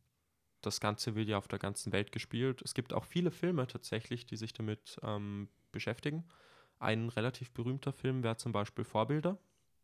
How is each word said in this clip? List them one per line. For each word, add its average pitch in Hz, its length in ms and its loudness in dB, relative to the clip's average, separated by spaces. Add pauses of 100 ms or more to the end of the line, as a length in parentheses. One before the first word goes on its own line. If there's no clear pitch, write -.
(600)
Das - 180 -2
Ganze 104 360 0
wird 107 140 2
ja 104 80 4
auf 98 100 -2
der 98 120 -2
ganzen 101 340 -4
Welt 101 180 2
gespielt. 123 520 0
Es - 100 -6
gibt - 200 -2
auch - 120 2
viele 175 260 2
Filme 170 360 2
tatsächlich, - 580 -4
die 113 120 -6
sich 113 160 -6
damit, - 500 -4
ähm, 104 460 -2 (220)
beschäftigen. 147 520 -2 (560)
Ein 113 300 2
relativ 120 420 0
berühmter 131 420 -2
Film 131 300 2
wäre 113 140 2
zum 117 140 -2
Beispiel 104 340 0
Vorbilder. 147 520 2 (460)